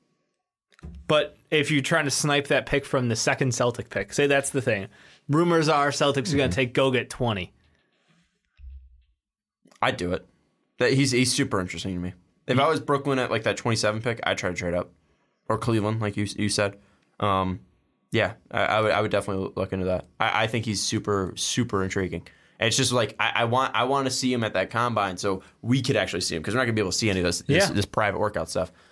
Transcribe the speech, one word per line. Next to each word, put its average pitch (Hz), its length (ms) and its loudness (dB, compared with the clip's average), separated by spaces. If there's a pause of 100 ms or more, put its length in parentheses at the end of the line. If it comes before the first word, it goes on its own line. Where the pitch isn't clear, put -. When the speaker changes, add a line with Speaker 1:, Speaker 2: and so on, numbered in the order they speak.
(1080)
Speaker 1:
But 151 300 0 (120)
if 151 220 2
you're 143 100 2
trying 160 240 0
to 135 60 -2
snipe 143 360 0
that 135 180 2
pick 139 200 0
from 127 240 0
the 110 60 0
second 135 380 0
Celtic 120 360 -2
pick, 101 220 -6
say 143 160 2
that's 139 220 2
the 135 120 0
thing. 104 260 -2 (420)
Rumors 165 400 4
are 143 200 4
Celtics 135 440 0
are 139 40 2
gonna 135 120 2
Speaker 2:
Mm-hmm. - 20 0
Speaker 1:
take 127 220 0
Goga 135 280 2
at 110 80 -8
twenty. 107 440 -4 (2250)
Speaker 2:
I'd 131 160 0
do 90 160 -2
it. - 120 -4 (540)
That, 123 140 4
he's, 131 180 4
he's 123 220 4
super 110 260 0
interesting 90 360 -6
to 90 40 -4
me. 90 140 -6 (340)
If 127 100 2
Speaker 1:
Yeah. 139 80 4
Speaker 2:
I 156 40 4
was 151 100 2
Brooklyn 139 400 0
at, 123 120 -2
like, 113 120 0
that 101 140 0
twenty-seven 110 440 0
pick, 117 220 -4
I'd 98 140 0
try 95 120 -2
to 90 60 -4
trade 87 180 -4
up. 87 180 -4 (560)
Or 110 100 0
Cleveland, 110 440 0
like 104 160 -4
you, 104 80 0 (120)
you 104 120 0
said. 101 280 0 (420)
Um, 95 400 0 (520)
yeah, 104 220 0 (180)
I, 104 140 -2
I 110 160 2
would, 107 100 2
I 92 100 2
would 107 100 -2
definitely 98 440 -2
look 95 180 -4
into 92 120 -2
that. 92 200 -2 (140)
I, 113 240 2
I 113 40 2
think 113 180 -4
he's 107 160 -2
super, 101 540 -2
super 117 480 -2
intriguing. 92 400 -2 (360)
And 113 80 2
it's 190 100 0
just, 127 140 0
like, 120 280 0
I, 110 160 0
I 117 100 2
want, 123 300 0
I 113 80 2
wanna 135 260 0
see 127 240 0
him 120 100 0
at 107 100 -2
that 95 180 0
combine 110 460 0
so 98 260 -2 (180)
we 123 200 2
could 120 140 0
actually 92 260 0
see 87 140 -2
him, 80 80 -4
'cause 98 100 -4
we're 117 80 0
not 127 40 0
gonna 117 80 0
be 107 80 2
able 92 100 0
to - 60 -2
see 107 120 0
any 92 100 2
of 87 60 2
this, 85 180 0
this, 170 240 2
Speaker 1:
Yeah. - 60 -4
Speaker 2:
this 101 120 0
private 101 340 -2
workout 101 300 -2
stuff. 90 220 -4 (200)